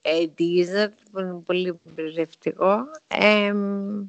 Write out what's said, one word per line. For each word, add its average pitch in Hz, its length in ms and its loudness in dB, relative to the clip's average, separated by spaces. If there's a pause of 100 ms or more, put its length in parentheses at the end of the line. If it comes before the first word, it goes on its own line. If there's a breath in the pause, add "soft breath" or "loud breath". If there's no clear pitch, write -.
Eddie 170 640 2
Izzard, 208 280 0 (180)
που 190 80 -8
είναι 180 260 -6
πολύ 180 380 -2
μπερδευτικό. 160 920 -2 (300)
Εμ, 202 1000 0